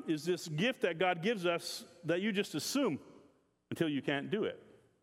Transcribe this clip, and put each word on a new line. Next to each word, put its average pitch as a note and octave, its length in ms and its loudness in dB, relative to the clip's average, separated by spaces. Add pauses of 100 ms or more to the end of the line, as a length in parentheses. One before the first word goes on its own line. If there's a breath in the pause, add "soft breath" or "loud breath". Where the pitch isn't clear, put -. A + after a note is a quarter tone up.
is D3+ 180 -2
this F3 220 -2
gift F3+ 340 0
that E3+ 160 2
God F3+ 240 2
gives F#3+ 240 0
us - 400 -2 (200)
that E3+ 160 2
you G#3+ 100 2
just F#3+ 240 -2
assume F#3 440 2 (680)
until E3 180 0
you C#3 140 0
can't C#3 300 -2
do G3 140 0
it. - 180 -4 (400)